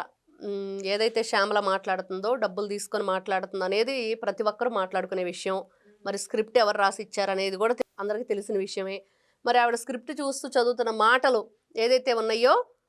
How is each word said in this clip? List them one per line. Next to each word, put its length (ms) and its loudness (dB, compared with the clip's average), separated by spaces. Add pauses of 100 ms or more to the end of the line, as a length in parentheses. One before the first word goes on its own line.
(460)
మ్, 380 -6
ఏదైతే 380 0
శ్యామల 380 2
మాట్లాడుతుందో, 760 -2
డబ్బులు 320 -2
తీసుకొని 380 -6
మాట్లాడుతుందో 600 -2
అనేది 500 0
ప్రతి 280 -4
ఒక్కరూ 280 0
మాట్లాడుకునే 540 -2
విషయం. 400 -4 (420)
మరి 120 -4
స్క్రిప్ట్ 400 -2
ఎవరు 200 4
రాసి 240 2
ఇచ్చారనేది 540 -2
కూడా 180 2
తె-, 120 -4 (140)
అందరికీ 240 -4
తెలిసిన 340 -4
విషయమే. 440 -6 (440)
మరి 120 4
ఆవిడ 160 4
స్క్రిప్ట్ 380 -8
చూస్తూ 360 -6
చదువుతున్న 420 2
మాటలు 600 4 (260)
ఏదైతే 360 2
ఉన్నాయో, 520 4 (240)